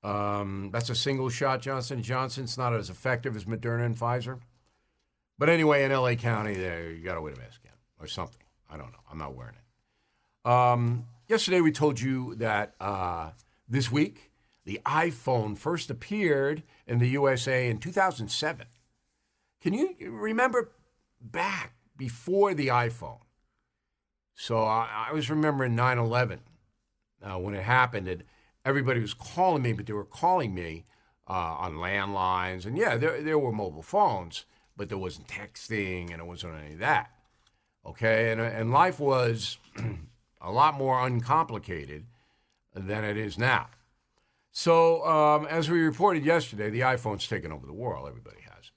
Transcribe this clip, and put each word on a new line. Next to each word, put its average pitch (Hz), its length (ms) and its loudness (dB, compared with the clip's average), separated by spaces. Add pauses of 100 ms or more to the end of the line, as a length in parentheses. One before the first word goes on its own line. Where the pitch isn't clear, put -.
Um, 101 680 -4
that's 117 160 -4
a 123 60 -4
single 131 340 -2
shot 131 320 0
Johnson 131 420 -6
Johnson. 127 420 -4
It's - 120 -8
not 123 180 0
as 98 160 -4
effective 120 460 -2
as 98 80 -8
Moderna 117 420 -2
and 117 100 -2
Pfizer. 123 440 -4 (960)
But 147 120 2
anyway, 156 360 6
in 135 80 4
L 131 140 4
A 120 100 4
County, 110 380 0
there, 85 360 -4
you 82 120 -12
gotta 87 180 -6
wear 76 120 -8
a 65 60 -14
mask 60 260 -20
again - 120 -20 (220)
or 76 80 -14
something. - 360 -8 (280)
I 76 60 -16
don't 64 160 -14
know. - 60 -20 (120)
I'm 80 80 -12
not 71 160 -8
wearing 60 200 -16
it. - 960 -12
Um, 120 580 4 (220)
yesterday, 196 320 4
we 156 120 6
told 147 280 2
you 127 360 -2
that, 110 440 -2
uh, 90 500 -4 (380)
this 120 240 0
week, 156 380 -2 (340)
the 101 220 -8
iPhone 127 720 0
first 160 340 -4
appeared 151 720 0 (240)
in 120 120 0
the 120 120 4
U 139 180 4
S 127 200 0
A 127 200 2
in 113 100 -2
two 165 120 -8
thousand 180 380 0
seven. 151 380 -4 (960)
Can - 140 0
you 339 260 -2
remember 226 720 -2 (480)
back 175 540 -6 (220)
before 185 580 0
the 143 140 0
iPhone? 120 520 0 (1120)
So 113 300 0
I, 110 440 -2
I 139 40 -6
was 151 160 -2
remembering 147 460 2
nine 123 240 2
eleven, 117 420 0 (840)
uh, 98 160 -8
when 98 160 -6
it 98 100 -6
happened, 120 440 2
and 87 160 -6 (400)
everybody 131 360 0
was 104 140 -6
calling 170 480 0
me, 120 100 0
but 101 140 -6
they 107 60 -8
were 104 120 -6
calling 170 500 0
me, 85 300 -8 (440)
uh, 95 40 -6
on 82 440 -4
landlines. 92 880 -2
And 113 120 -6
yeah, 180 200 0
there, 143 260 -2
there 156 160 0
were 127 140 0
mobile 90 300 -6
phones, 113 640 0 (280)
but 101 140 -10
there 101 80 -6
wasn't 92 320 -8
texting 95 840 -6
and 85 100 -12
it 85 60 -12
wasn't 85 360 -12
any 76 100 -14
of 78 60 -16
that. 117 320 0 (720)
Okay, 113 480 2
and, 113 80 0
and 113 300 -2
life 180 280 4
was 127 600 0 (420)
<clears throat> - 400 -20
a 87 100 -10
lot 143 240 4
more 131 320 2
uncomplicated 113 1000 -2 (680)
than 98 300 -6
it 104 140 -2
is 107 180 -6
now. 120 320 2 (840)
So, 165 540 6
um, 151 400 6
as 160 240 0
we 170 100 4
reported 160 440 4
yesterday, 123 460 2
the 113 100 -2
iPhone's 123 480 0
taken 85 240 -4
over 67 140 -14
the 71 60 -16
world. 87 360 -8
Everybody 58 340 -18
has - 220 -20
it. - 120 -20